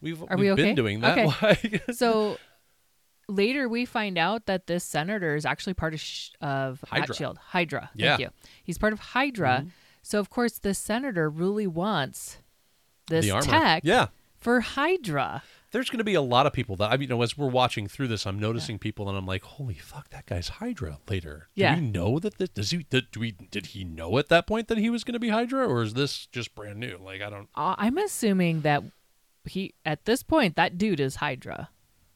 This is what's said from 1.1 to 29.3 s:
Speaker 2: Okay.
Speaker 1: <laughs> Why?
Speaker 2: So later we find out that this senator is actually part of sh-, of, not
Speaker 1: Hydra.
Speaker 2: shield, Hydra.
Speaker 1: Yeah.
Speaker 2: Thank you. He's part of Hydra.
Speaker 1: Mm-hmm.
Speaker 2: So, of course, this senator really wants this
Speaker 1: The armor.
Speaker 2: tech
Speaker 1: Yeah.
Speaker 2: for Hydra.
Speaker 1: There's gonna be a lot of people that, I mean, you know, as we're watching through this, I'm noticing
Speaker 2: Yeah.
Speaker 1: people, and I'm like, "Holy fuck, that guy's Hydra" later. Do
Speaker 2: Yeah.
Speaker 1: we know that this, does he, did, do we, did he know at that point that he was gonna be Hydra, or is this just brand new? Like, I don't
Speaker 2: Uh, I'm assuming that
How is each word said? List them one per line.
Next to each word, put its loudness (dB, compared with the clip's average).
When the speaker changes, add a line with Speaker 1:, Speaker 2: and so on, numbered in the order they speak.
Speaker 2:
Okay. 4
Speaker 1:
<laughs> -16
Why? -4
Speaker 2:
So 2
later 2
we 0
find -2
out 2
that -2
this -2
senator -2
is -2
actually -2
part -4
of -6
sh-, -10
of, -4
not 0
Speaker 1:
Hydra. -4
Speaker 2:
shield, -6
Hydra. -4
Speaker 1:
Yeah. 2
Speaker 2:
Thank 2
you. -6
He's -6
part 2
of -8
Hydra. 0
Speaker 1:
Mm-hmm. -8
Speaker 2:
So, 0
of -2
course, -2
this -2
senator 0
really 0
wants -4
this 4
Speaker 1:
The 4
armor. 2
Speaker 2:
tech 6
Speaker 1:
Yeah. 6
Speaker 2:
for 2
Hydra. 0
Speaker 1:
There's -2
gonna -2
be 0
a 4
lot 6
of 2
people -4
that, 2
I 2
mean, -2
you 0
know, 2
as 0
we're 0
watching 2
through -4
this, -2
I'm -4
noticing -2
Speaker 2:
Yeah. -8
Speaker 1:
people, -6
and -2
I'm -6
like, -4
"Holy -10
fuck, -16
that -16
guy's -4
Hydra" -8
later. -6
Do 0
Speaker 2:
Yeah. 4
Speaker 1:
we 0
know 0
that -8
this, -2
does -4
he, -4
did, 0
do -10
we, -4
did -12
he -12
know -2
at 0
that 6
point -2
that 2
he 2
was -2
gonna -4
be -2
Hydra, 0
or 2
is -2
this -2
just -8
brand -14
new? -8
Like, -12
I -6
don't -14
Speaker 2:
Uh, -2
I'm 2
assuming 2
that 2